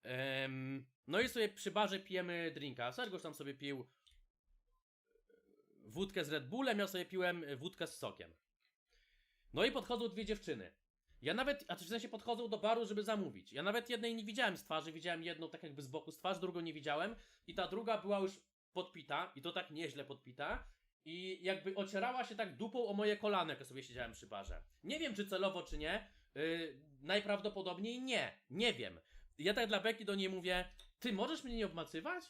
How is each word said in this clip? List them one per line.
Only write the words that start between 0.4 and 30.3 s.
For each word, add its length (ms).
no 140
i 80
sobie 200
przy 220
barze 280
pijemy 520
drinka. 400
Sergiusz 300
tam 120
sobie 200
pił 340
wódkę 400
z 40
Red 200
Bullem, 300
ja 80
sobie 180
piłem, 380
e, 120
wódkę 320
z 100
sokiem. 360
No 120
i 60
podchodzą 380
dwie 160
dziewczyny. 460
Ja 120
nawet, 340
a 80
w 60
sensie 280
podchodzą 400
do 80
baru, 280
żeby 180
zamówić. 500
Ja 100
nawet 260
jednej 260
nie 100
widziałem 320
z 60
twarzy, 280
widziałem 320
jedną 260
tak 140
jakby 180
z 60
boku 240
z 60
twarzy, 220
drugą 200
nie 140
widziałem. 420
I 80
ta 120
druga 300
była 220
już 220
podpita, 640
i 60
to 100
tak 200
nieźle 340
podpita. 640
I 360
jakby 340
ocierała 480
się 120
tak 220
dupą 300
o 60
moje 240
kolano, 320
jak 100
ja 60
sobie 180
siedziałem 280
przy 160
barze. 340
Nie 160
wiem, 160
czy 100
celowo, 380
czy 140
nie. 300
Yy, 460
najprawdopodobniej 1000
nie. 360
Nie 240
wiem. 260
Ja 160
tak 140
dla 120
beki 260
do 100
niej 140
mówię: 400